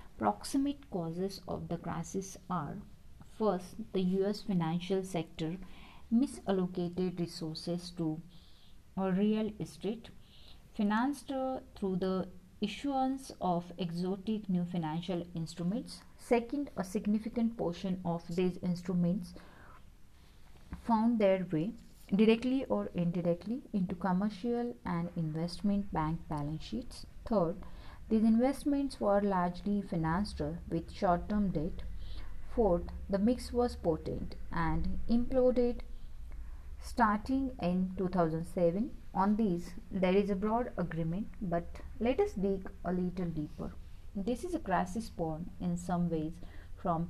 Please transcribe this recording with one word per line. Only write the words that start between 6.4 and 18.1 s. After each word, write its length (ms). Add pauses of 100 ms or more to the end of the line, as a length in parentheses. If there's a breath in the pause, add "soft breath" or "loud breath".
resources 800
to, 200 (800 loud breath)
uh, 140
real 360 (120)
estate, 480 (680 loud breath)
financed, 560
uh, 300 (140)
through 280
the 240 (360)
issuance 680 (180)
of 280
exotic 720
new 160
financial 580 (180)
instruments. 580 (180)
Second, 600
a 140
significant 680
portion 480
of 160 (120)